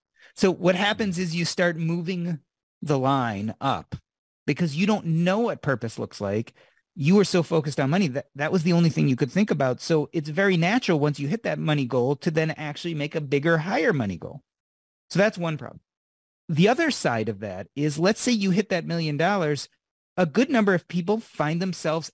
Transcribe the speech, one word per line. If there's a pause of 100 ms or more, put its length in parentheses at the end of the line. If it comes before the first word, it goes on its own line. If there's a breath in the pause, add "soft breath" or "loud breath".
(340 soft breath)
So
what
happens
is
you
start
moving (440)
the
line
up (500)
because
you
don't
know
what
purpose
looks
like, (460 soft breath)
you
were
so
focused
on
money
that
that
was
the
only
thing
you
could
think
about.
So
it's
very
natural
once
you
hit
that
money
goal
to
then
actually
make
a
bigger,
higher
money
goal. (680)
So
that's
one
problem. (680)
The
other
side
of
that
is,
let's
say
you
hit
that
million
dollars, (480)
a
good
number
of
people
find
themselves